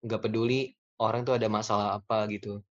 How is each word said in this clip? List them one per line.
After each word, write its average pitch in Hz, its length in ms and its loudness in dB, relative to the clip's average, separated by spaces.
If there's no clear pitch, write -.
nggak 110 180 -2
peduli 120 480 0
orang 113 260 0
tuh 131 120 4
ada 113 100 2
masalah 104 500 0
apa 107 320 0
gitu. 101 400 -8